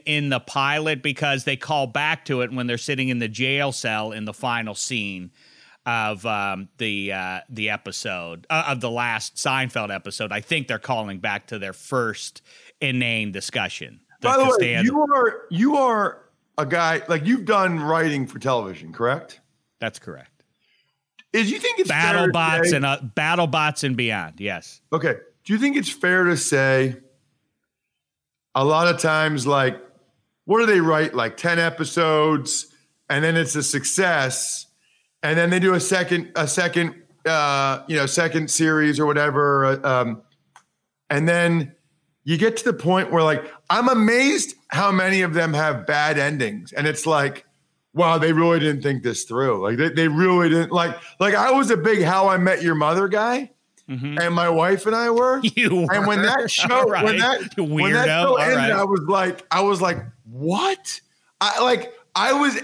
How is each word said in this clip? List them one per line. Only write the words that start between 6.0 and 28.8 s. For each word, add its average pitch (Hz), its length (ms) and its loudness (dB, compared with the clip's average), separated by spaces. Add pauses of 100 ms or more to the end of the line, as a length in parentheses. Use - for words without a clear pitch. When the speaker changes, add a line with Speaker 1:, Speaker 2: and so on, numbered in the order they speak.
Speaker 1:
um, 101 440 -6 (100)
the, 101 340 -6
uh, 92 360 -8
the 110 220 -6
episode, 90 760 -10
uh, 160 200 -2
of 131 120 -4
the 120 100 -6
last 117 460 -6
Seinfeld 123 580 -4
episode. 98 380 -10
I 107 80 -6
think 147 280 -6
they're 110 100 -4
calling 107 400 -6
back 101 300 -6
to 110 100 -10
their 95 140 -10
first - 680 -6 (380)
inane 117 520 -2
discussion. 90 680 -8 (200)
The - 80 -2
Speaker 2:
By 262 80 2
the 262 80 4
way, 254 60 4
Speaker 1:
Costanza 131 420 2
Speaker 2:
you 302 80 0
are, 277 500 0
you 254 260 2
are 226 480 0 (340)
a 147 80 -2
guy, 165 420 0
like, 156 160 -2
you've 226 220 0
done 185 340 2
writing 151 460 0
for - 120 -16
television, 95 540 -4
correct? - 480 -4 (380)
Speaker 1:
That's 113 200 -8
correct. - 440 -20 (920)
Speaker 2:
Is, 220 180 0
you 381 80 -4
think 466 200 -2
it's 381 120 0
fair 170 360 2
to 180 60 2
Speaker 1:
BattleBots 165 340 2
Speaker 2:
say 170 100 2
Speaker 1:
and, 139 80 0
uh, 139 140 0 (180)
BattleBots 156 680 0
and 127 120 -2
beyond, 98 440 -4
yes. 95 420 -8 (100)
Speaker 2:
Okay. 151 220 0 (300)
Do 202 100 -2
you 220 40 0
think 285 200 0
it's 196 100 -4
fair 180 360 0
to 175 120 2
say 135 600 0 (1600)
a 135 100 2
lot 165 280 4